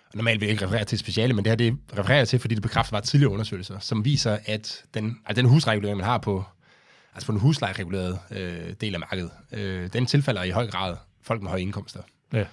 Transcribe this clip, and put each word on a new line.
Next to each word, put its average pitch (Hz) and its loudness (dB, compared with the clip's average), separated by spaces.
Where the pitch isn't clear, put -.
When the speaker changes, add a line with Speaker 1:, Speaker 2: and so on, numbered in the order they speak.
Speaker 1:
normalt 110 2
vil 104 0
jeg 104 4
ikke 101 0
referere 107 0
til 107 -2
et 104 0
speciale, 113 2
men 101 0
det 110 4
her, 113 4
det 117 2
refererer 113 4
jeg 120 4
til, 123 2
fordi 117 -2
det 107 -2
bekræfter 113 0
bare 104 -2
tidligere 143 4
undersøgelser, 98 -8
som 107 -2
viser, 113 2
at - -6
den, 110 -4
altså 110 0
den 123 8
husregulering, 107 4
man 92 -2
har 117 2
på, 95 -2
altså 95 -14
på - -2
den 107 0
huslejeregulerede, 95 0
øh, 87 -8
del 104 -4
af 85 -4
markedet, 87 -6
øh, 95 -6
den 123 0
tilfalder 131 2
i 92 -2
høj 110 0
grad 92 -4
folk 113 -4
med 95 -8
høje 92 -2
indkomster. 98 -6
Speaker 2:
Ja. 107 2